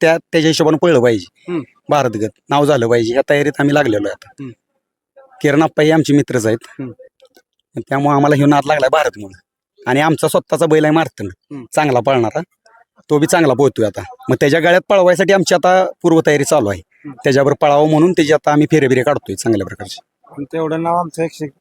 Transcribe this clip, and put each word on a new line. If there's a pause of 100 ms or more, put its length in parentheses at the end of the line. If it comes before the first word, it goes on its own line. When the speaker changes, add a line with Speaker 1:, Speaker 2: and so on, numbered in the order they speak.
Speaker 1:
त्या,
त्याच्या
हिशोबानं
पळलं
पाहिजे.
Speaker 2:
हम्म. (280)
Speaker 1:
भारतगत (100)
नाव
झालं
पाहिजे,
ह्या
तयारीत
आम्ही
लागलेलो
आहे
आता.
Speaker 2:
हम्म. (920)
Speaker 1:
किरण
आप्पा
हे
आमचे
मित्रच
आहेत.
Speaker 2:
हम्म. (960)
Speaker 1:
त्यामुळे
आम्हाला
ह्यो
नाद
लागलाय
भारत
म्हणून. (500)
आणि
आमचा
स्वतःचा
बैल
आहे
मारतंड, (240)
Speaker 2:
हम्म. (100)
Speaker 1:
चांगला
पळणारा, (720)
तो
बी
चांगला
पळतोय
आता. (280)
मग
त्याच्या
गळ्यात
पळवायसाठी
आमची
आता (100)
पूर्वतयारी
चालू
आहे. (100)
Speaker 2:
हम्म.
Speaker 1:
त्याच्यावर
पळावं
म्हणून
त्याची
आता
आम्ही
फेरेबिरे
काढतोय
चांगल्या
प्रकारचे. (100)
Speaker 3:
पण
तेवढं
नाव
आमचं
एकशे
एक